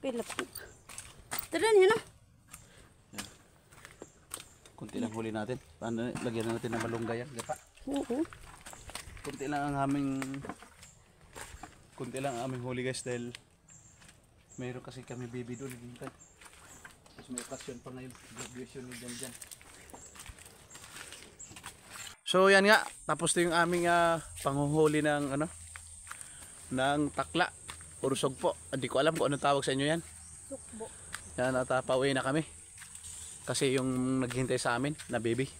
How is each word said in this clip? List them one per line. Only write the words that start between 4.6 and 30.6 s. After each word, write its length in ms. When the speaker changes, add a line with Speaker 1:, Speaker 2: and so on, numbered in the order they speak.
Speaker 2:
Kunti 240
lang 160
huli 160
natin. 240
Paano, 400
lagyan 320
na 80
natin 160
ng 80
malunggay 400
yan, 80
di 160
ba? 80
Speaker 1:
Oo. 320
Speaker 2:
Kunti 240
lang 240
ang 40
aming, 200
kunti 240
lang 160
ang 160
aming 140
huli, 180
guys, 160
dahil 320
mayroon 240
kasi 160
kami 320
baby 240
doon, 160
naghihintay. 380
Tapos 140
may 160
okasyon 340
pa 140
ngayon, 180
graduation 480
ni 160
Jan 160
Jan. 200
So 240
yan 160
nga, 160
tapos 240
to 160
yung 80
aming, 320
ah, 320
panghuhuli 640
ng, 320
ano, 80
ng 260
takla, 400
urusog 320
po. 240
Hindi 160
ko 80
alam 160
kung 160
anong 160
tawag 160
sa 80
inyo 160
yan. 160
Speaker 1:
Sukbo. 400